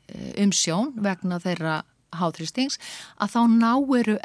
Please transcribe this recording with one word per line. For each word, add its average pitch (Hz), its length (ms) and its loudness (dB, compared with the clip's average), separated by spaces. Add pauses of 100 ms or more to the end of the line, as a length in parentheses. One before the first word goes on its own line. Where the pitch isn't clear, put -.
eh, - 320 -12
umsjón 202 560 0
vegna 190 420 -2
þeirra 160 440 -2 (340)
háþrýstings, 175 600 -2 (420)
að 202 160 -2
þá 233 60 4 (140)
náiru 233 680 2